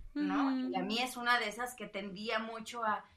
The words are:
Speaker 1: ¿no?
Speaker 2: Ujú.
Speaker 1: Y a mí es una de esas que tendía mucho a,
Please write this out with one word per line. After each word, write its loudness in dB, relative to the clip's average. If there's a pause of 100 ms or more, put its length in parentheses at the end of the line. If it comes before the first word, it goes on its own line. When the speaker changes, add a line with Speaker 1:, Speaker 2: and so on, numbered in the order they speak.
(140)
Speaker 1:
¿no? 2
Speaker 2:
Ujú. 2
Speaker 1:
Y 0
a 0
mí 2
es -2
una 4
de 0
esas -6
que -8
tendía -2
mucho -6
a, 2 (120)